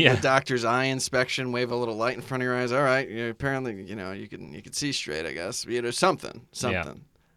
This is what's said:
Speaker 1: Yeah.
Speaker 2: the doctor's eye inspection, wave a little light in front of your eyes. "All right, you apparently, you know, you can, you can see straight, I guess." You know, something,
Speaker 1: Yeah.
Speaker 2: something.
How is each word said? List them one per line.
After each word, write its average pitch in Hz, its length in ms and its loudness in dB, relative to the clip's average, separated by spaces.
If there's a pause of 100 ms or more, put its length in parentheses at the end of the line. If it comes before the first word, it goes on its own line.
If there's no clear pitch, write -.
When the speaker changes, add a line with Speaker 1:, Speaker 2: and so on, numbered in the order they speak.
Speaker 1:
Yeah. 127 140 10
Speaker 2:
the - 60 0
doctor's 131 440 4
eye 127 200 4
inspection, 131 680 0
wave 120 180 0
a 120 60 -2
little 117 200 0
light 113 200 0
in 117 80 -10
front 127 180 -4
of 123 40 0
your 127 120 2
eyes. 123 140 0
"All 131 100 4
right, 131 260 4
you 117 220 -4
apparently, 127 540 -4
you 95 120 -10
know, 95 180 -6
you 104 140 -10
can, 82 240 -14
you 78 120 -14
can - 100 -16
see 143 180 -2
straight, 80 360 -4
I 71 60 -6
guess." 87 320 -6
You 120 180 -2
know, 120 80 -2
something, - 420 2
Speaker 1:
Yeah. - 200 -18
Speaker 2:
something. 90 520 -4 (320)